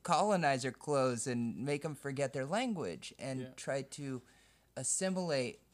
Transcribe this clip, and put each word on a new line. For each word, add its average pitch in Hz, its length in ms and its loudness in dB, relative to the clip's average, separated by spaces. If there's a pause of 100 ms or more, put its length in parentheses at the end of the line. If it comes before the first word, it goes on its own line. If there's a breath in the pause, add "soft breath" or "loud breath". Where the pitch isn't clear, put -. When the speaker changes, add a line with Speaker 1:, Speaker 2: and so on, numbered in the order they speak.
Speaker 1:
colonizer 156 680 4
clothes 131 540 2
and 120 400 0
make 147 200 0
'em 151 100 -6
forget 135 380 -2
their 135 120 -2
language 170 720 -4
and 131 240 -6
Speaker 2:
Yeah. 127 140 -8
Speaker 1:
try 139 280 -2
to 135 380 -8 (560 loud breath)
assimilate 165 840 0 (140)